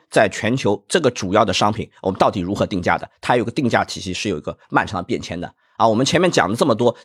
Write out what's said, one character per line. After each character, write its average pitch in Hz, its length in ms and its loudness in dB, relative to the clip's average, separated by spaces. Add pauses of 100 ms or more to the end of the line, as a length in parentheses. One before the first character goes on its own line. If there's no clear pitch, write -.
(120)
在 113 180 4
全 113 280 -2
球 104 320 -2
这 190 100 2
个 143 100 2
主 92 220 -4
要 107 140 4
的 92 80 0
商 104 180 2
品， 90 180 -8 (120)
我 95 100 0
们 98 80 -8
到 135 100 4
底 104 120 -2
如 92 120 -4
何 104 120 -2
定 90 160 -4
价 85 160 2
的？ - 120 -12 (120)
它 127 160 0
有 110 80 0
个 117 40 -4
定 123 200 -2
价 101 160 2
体 - 160 -10
系 92 120 -8
是 - 140 -6
有 87 100 -2
一 76 40 -8
个 80 160 -8 (120)
漫 120 160 0
长 90 140 -6
的 90 40 -6
变 78 180 -4
迁 87 180 -10
的。 - 160 -12 (220)
啊， 113 100 4
我 110 80 4
们 131 100 2
前 151 140 2
面 180 100 4
讲 92 200 2
了 110 80 -4
这 180 80 0
么 117 100 2
多， 120 180 2 (120)